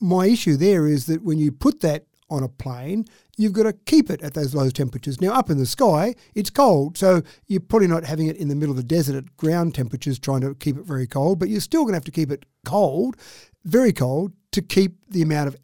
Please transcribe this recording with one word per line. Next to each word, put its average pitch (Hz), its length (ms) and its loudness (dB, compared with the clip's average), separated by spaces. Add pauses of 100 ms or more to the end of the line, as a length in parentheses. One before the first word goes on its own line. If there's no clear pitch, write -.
My 180 260 2
issue 196 300 2
there 170 300 2
is 143 180 0
that 160 180 -4
when 160 160 -2
you 147 140 0
put - 260 0
that 151 260 -2 (240)
on 143 140 -4
a 131 60 -6
plane, 139 560 -8 (320)
you've 214 160 0
gotta 214 180 2 (140)
keep - 240 4
it 156 120 -6
at 147 120 -10
those 139 200 -2
low 139 160 2
temperatures. 131 520 -4
Now, 185 120 2
up 196 160 2
in 151 80 2
the 131 80 2
sky, 202 500 2 (180)
it's 208 160 -4
cold, 170 480 2
so 185 240 4 (260)
you're 190 140 0
probably 208 260 2
not 165 160 0
having 156 240 -2
it 160 80 -4
in 170 140 -6
the 143 60 -2
middle 147 160 -2
of 131 60 -4
the 127 60 -4
desert 139 320 0
at 135 220 -12
ground 170 380 0
temperatures 131 440 -4
trying 135 220 -2
to 139 140 -4
keep 135 200 -4
it 147 100 -12
very 135 220 -4
cold, 156 320 0
but 185 100 -2
you're 208 120 -2
still 311 240 0
gonna 214 100 0
have 156 80 -4
to 156 80 -12
keep 156 200 -2
it 139 140 -8 (200)
cold, 190 500 0 (480)
very 220 300 4
cold, 143 400 -4 (180)
to 196 100 -2
keep 190 340 0 (140)
the 180 120 -2
amount 151 280 0
of 139 140 -10